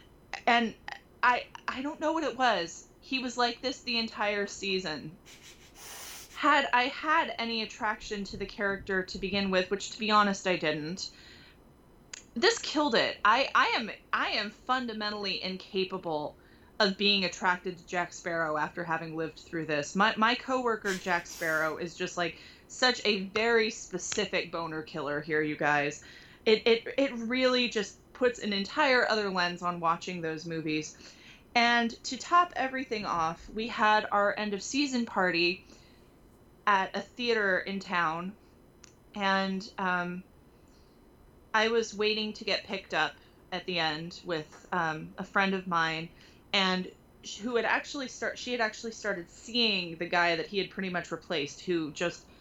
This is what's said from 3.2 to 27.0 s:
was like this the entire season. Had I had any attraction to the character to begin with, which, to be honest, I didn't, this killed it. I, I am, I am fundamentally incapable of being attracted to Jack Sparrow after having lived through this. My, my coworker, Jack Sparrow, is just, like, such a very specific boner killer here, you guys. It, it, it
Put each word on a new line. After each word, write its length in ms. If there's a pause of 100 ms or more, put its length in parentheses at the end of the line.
was 180
like 240
this 180
the 180
entire 480
season. 680 (1200)
Had 380
I 120
had 540
any 240
attraction 600
to 120
the 100
character 580
to 140
begin 320
with, 200
which, 200
to 80
be 120
honest, 360
I 100
didn't, 540 (1200)
this 240
killed 360
it. 300
I, 300
I 120 (100)
am, 140 (220)
I 180
am 200 (160)
fundamentally 760
incapable 960 (420)
of 180
being 280
attracted 520
to 100
Jack 260
Sparrow 440
after 280
having 320
lived 240
through 260
this. 280
My, 220
my 180
coworker, 600
Jack 320
Sparrow, 500
is 180
just, 220
like, 220 (320)
such 340
a 160
very 480
specific 840
boner 300
killer 400
here, 220
you 140
guys. 460 (440)
It, 200
it, 300
it 200